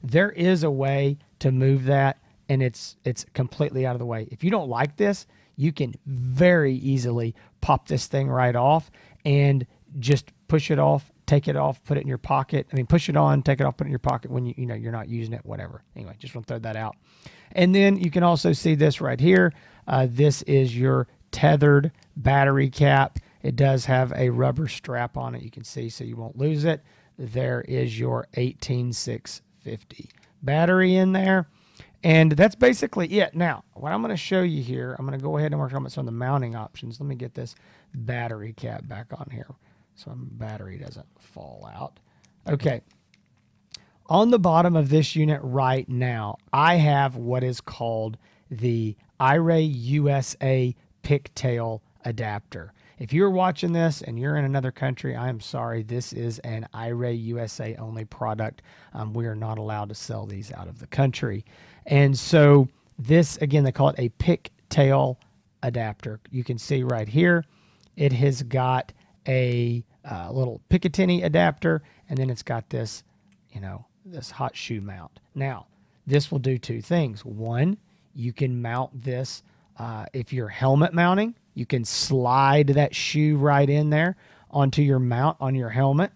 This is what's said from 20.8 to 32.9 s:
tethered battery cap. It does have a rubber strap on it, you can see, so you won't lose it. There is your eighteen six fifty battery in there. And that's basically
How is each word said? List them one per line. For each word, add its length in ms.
tethered 600
battery 520
cap. 500
It 120
does 300
have 280
a 160
rubber 380
strap 500
on 180
it, 60
you 100
can 120
see, 260
so 140
you 120
won't 220
lose 280
it. 180
There 440
is 380
your 360
eighteen 580
six 480
fifty 500
battery 520
in 180
there. 340
And 280
that's 240
basically 640